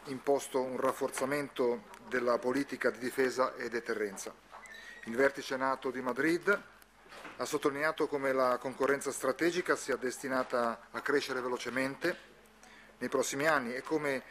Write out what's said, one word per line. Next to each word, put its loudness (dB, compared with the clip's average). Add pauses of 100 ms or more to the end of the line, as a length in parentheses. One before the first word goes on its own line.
imposto 0
un -4
rafforzamento 0 (220)
della 2
politica 0
di -10
difesa 2
e -6
deterrenza. -4 (720)
Il -6
vertice 2
nato 0
di -6
Madrid 2 (760)
ha -2
sottolineato 0
come 0
la 4
concorrenza 0
strategica 0
sia -2
destinata -2
a -6
crescere 0
velocemente -2 (680)
nei -4
prossimi 2
anni 2
e -6
come 0